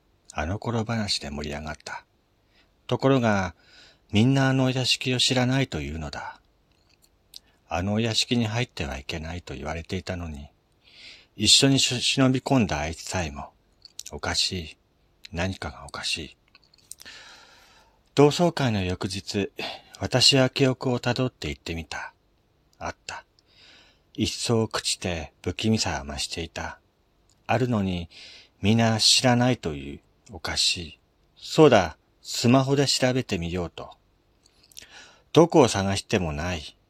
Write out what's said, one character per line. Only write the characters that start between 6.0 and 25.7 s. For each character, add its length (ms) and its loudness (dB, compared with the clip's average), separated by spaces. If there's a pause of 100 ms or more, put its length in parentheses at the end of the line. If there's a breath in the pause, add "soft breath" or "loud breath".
だ。 280 -14 (1300 loud breath)
あ 120 -4
の 120 -2
お 60 0
屋 140 0
敷 240 0
に 100 0
入 180 -2
っ 20 -20
て 180 -8
は 120 -8
い 80 -14
け 140 -8
な 140 -10
い 80 -10
と 140 -12
言 80 -12
わ 100 -6
れ 100 -8
て 120 -8
い 80 -6
た 140 -8
の 120 -8
に、 200 -14 (880 loud breath)
一 100 0
緒 220 6
に 100 4
し-、 220 0
忍 280 2
び 120 0
込 180 2
ん 80 4
だ 120 -2
あ 80 -4
い 80 -6
つ 80 -18
さ 200 -4
え 80 -6
も、 200 -12 (600)
お 80 -12
か 160 -4
し 160 0
い。 260 -10 (540)
何 240 -4
か 160 -10
が 160 -18
お 20 -16
か 140 -12
し 140 -4
い。 200 -14 (1800 loud breath)
同 140 8
窓 240 4
会 220 0
の 100 0
翌 220 -4
日、 460 -4 (480 loud breath)
私 360 2
は 140 6
記 180 2
憶 240 -2
を 80 0
た 140 -2
ど 140 0
っ 40 -4
て 160 -10
行 100 -6
っ 40 -20
て 140 -8
み 100 -8
た。 280 -12 (640)
あ 120 -8
っ 60 -10 (120)
た。 160 -14 (880 soft breath)
一 200 -2
層 320 0
朽 160 -6
ち 160 -4
て 340 -8 (100)
不 120 -4
気 160 -2
味 80 2